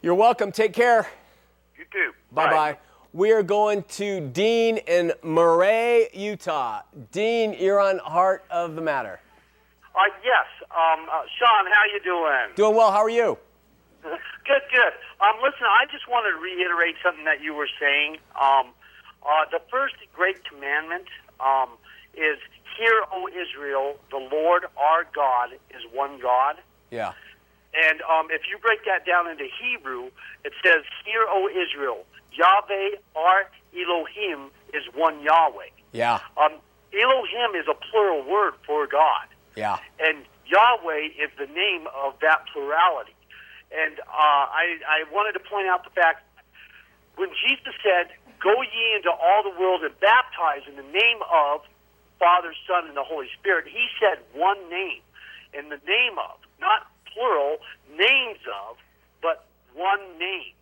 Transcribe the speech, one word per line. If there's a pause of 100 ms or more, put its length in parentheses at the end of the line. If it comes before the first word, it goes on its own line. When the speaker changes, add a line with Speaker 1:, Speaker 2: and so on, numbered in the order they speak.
Speaker 1:
You're
welcome.
Take
care. (680)
Speaker 2:
You
too. (200)
Speaker 1:
Bye-bye.
Speaker 2:
Bye. (340)
Speaker 1:
We
are
going
to
Dean
in (100)
Murray,
Utah. (320)
Dean,
you're
on
Heart
of
the
Matter. (760)
Speaker 3:
Uh, (240)
yes. (240)
Um,
uh, (160)
Sean,
how
you
doing?
Speaker 1:
Doing
well.
How
are
you? (340)
Speaker 3:
<laughs>
Good, (100)
good. (280)
Um,
listen,
I
just
wanted
to
reiterate
something
that
you
were (100)
saying. (180)
Um, (540)
uh,
the (100)
first (180)
great
commandment, (340)
um, (460)
is, (380)
"Hear,
O
Israel, (140)
the
Lord (120)
our
God (200)
is (100)
one
God." (340)
Speaker 1:
Yeah. (640)
Speaker 3:
And,
um,
if
you
break
that
down
into (140)
Hebrew, (340)
it (120)
says, (220)
"Hear,
O
Israel, (280)
Yahweh (180)
our (240)
Elohim (240)
is (100)
one
Yahweh." (220)
Speaker 1:
Yeah. (180)
Speaker 3:
Um, (380)
Elohim
is
a
plural
word (120)
for
God. (260)
Speaker 1:
Yeah. (220)
Speaker 3:
And (220)
Yahweh
is
the
name
of
that
plurality. (560)
And,
uh,
I, (100)
I
wanted
to
point
out
the
fact, (920)
when (180)
Jesus (100)
said, (280)
"Go
ye
into
all
the
world
and
baptize
in
the (100)
name (120)
of (560)
Father, (140)
Son,
and
the
Holy (100)
Spirit,"
he (120)
said (160)
one
name. (540)
In
the
name
of, (240)
not (280)
plural, (380)
names (280)
of, (460)
but (280)
one (180)
name.